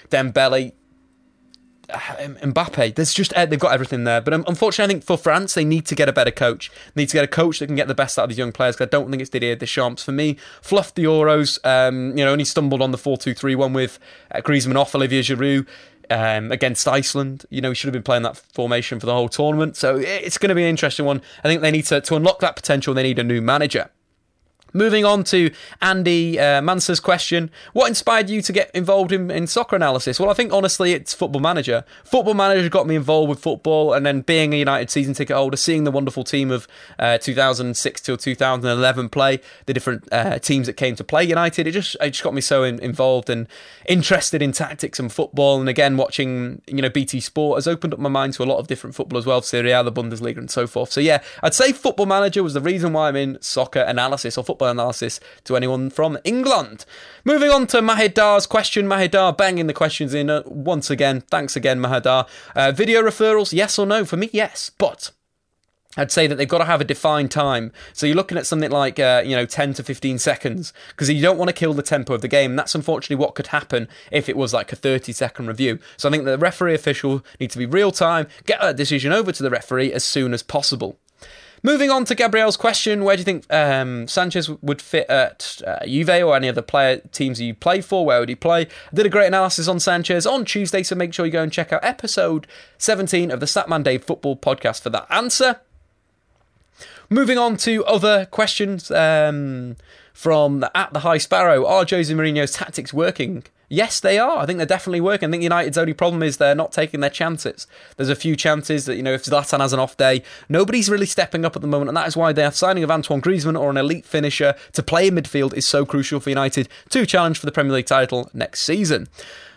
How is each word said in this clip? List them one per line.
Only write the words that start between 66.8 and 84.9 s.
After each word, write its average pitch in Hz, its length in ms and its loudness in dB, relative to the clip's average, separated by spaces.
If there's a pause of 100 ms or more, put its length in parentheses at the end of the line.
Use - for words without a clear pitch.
defined 139 480 0
time. 131 400 -2 (200)
So - 140 -6
you're 147 100 2
looking 185 220 -2
at 143 80 -4
something 156 240 -2
like, 139 300 0
uh, 127 260 4
you 131 100 -2
know, 123 120 0
ten 143 260 -2
to 131 100 -10
fifteen 131 360 -6
seconds, 143 540 -4 (220)
'cause 139 140 0
you 147 140 2
don't 180 160 4
wanna 180 140 0
kill 160 200 0
the 143 80 -2
tempo 135 320 -2
of 113 80 -2
the 131 60 -4
game. 131 280 2
That's - 200 -2
unfortunately 151 400 -4
what 139 180 0
could - 140 -6
happen 123 400 -4 (240)
if 143 180 0
it - 80 -4
was, 127 160 -2
like, 110 180 -2
a 123 40 -10
thirty-second 127 720 -4
review. 113 320 -2 (180)
So 147 100 -2
I 143 40 0
think 151 140 0
the 135 120 0
referee 170 380 0
official 139 500 -2 (140)
needs 127 140 -6
to - 40 -12
be 123 80 -4
real 185 260 0
time, 165 360 0 (180)
get - 160 0
that 170 140 0
decision 139 360 -2
over 196 200 0
to 143 100 -8
the 135 80 0
referee 127 420 -2
as 120 120 -4
soon 127 320 -2
as - 80 -6
possible. 117 540 -4 (640)
Moving 277 280 2
on 262 140 2
to 247 100 -2
Gabrielle's 220 420 2
question, 208 460 0
"Where 196 120 4
do 185 40 0
you 180 40 -6
think, 180 300 -4
um, 131 540 0
Sanchez 175 420 -2 (140)
would 143 180 -4
fit - 260 -2